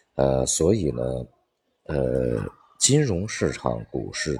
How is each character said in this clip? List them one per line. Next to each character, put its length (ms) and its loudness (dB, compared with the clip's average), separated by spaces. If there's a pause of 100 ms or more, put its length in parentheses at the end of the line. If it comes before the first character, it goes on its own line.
(160)
呃， 300 2
所 280 2
以 180 0
呢， 100 -6 (800)
呃， 600 0 (340)
金 240 4
融 280 -2
市 240 -2
场、 360 -4
股 220 -6
市、 280 -4